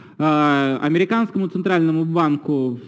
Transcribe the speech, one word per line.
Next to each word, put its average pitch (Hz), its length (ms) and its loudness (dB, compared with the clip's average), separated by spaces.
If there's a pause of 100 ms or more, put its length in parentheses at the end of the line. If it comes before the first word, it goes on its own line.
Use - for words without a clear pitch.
(180)
Э, 147 640 2
американскому 190 680 0
центральному 165 560 0
банку 147 840 0